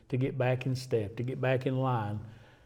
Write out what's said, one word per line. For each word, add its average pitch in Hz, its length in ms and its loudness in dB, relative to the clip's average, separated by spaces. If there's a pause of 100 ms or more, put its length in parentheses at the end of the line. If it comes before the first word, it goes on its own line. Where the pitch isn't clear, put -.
to 131 80 0
get 135 200 0
back 127 280 2
in 131 100 0
step, 110 400 -2
to 120 80 -4
get 131 160 -4
back 127 260 2
in 131 140 0
line. 113 400 0 (460)